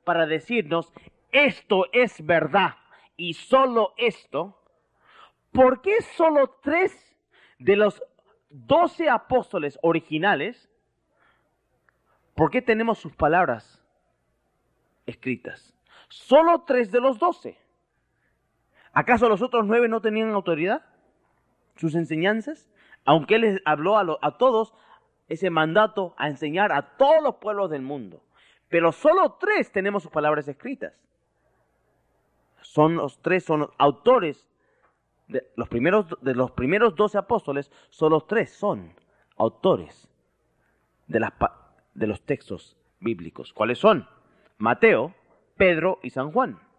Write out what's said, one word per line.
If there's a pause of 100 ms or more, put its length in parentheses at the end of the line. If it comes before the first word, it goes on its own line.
para
decirnos, (400)
"Esto
es
verdad", (400)
y
solo
esto, (920)
¿por
qué
solo
tres (420)
de
los (460)
doce
apóstoles
originales (1700)
¿Por
qué
tenemos
sus
palabras (1200)
escritas? (320)
Solo
tres
de
los
doce. (1300)
¿Acaso
los
otros
nueve
no
tenían
autoridad? (920)
¿Sus
enseñanzas? (360)
Aunque
él
les
habló
a
lo-,
a
todos (540)
ese
mandato
a
enseñar
a
todos
los
pueblos
del
mundo. (460)
Pero
solo
tres
tenemos
sus
palabras
escritas. (1700)
Son
los
tres,
son
los
autores (800)
de
los
primeros, (140)
de
los
primeros
doce
apóstoles, (180)
solo
tres
son (440)
autores (1000)
de
las
pa-, (220)
de
los
textos (220)
bíblicos.
¿Cuáles
son? (500)
Mateo, (420)
Pedro
y
San
Juan. (180)